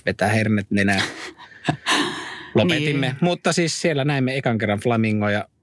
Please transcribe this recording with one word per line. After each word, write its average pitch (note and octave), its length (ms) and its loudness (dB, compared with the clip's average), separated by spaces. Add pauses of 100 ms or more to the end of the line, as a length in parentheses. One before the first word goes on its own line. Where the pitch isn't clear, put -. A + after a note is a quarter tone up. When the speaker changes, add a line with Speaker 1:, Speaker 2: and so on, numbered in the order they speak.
Speaker 1:
vetää F#2+ 220 0
hernet G#2+ 420 0
nenää. G2 300 2 (680)
Speaker 2:
<laughs> - 840 -4
Speaker 1:
Lopetimme. D3+ 520 2
Speaker 2:
Niin. B2+ 140 -2
Speaker 1:
Mutta F3 320 0
siis D#3+ 300 0
siellä D3 220 2
näimme C3 320 0
ekan B2 220 0
kerran G2+ 220 0
flamingoja, G#2+ 680 2 (140)